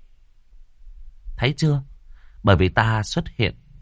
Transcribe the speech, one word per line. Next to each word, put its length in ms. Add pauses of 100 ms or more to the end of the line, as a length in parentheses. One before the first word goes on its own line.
(1400)
Thấy 200
chưa? 240 (640)
Bởi 120
vì 140
ta 340
xuất 220 (100)
hiện, 200 (260)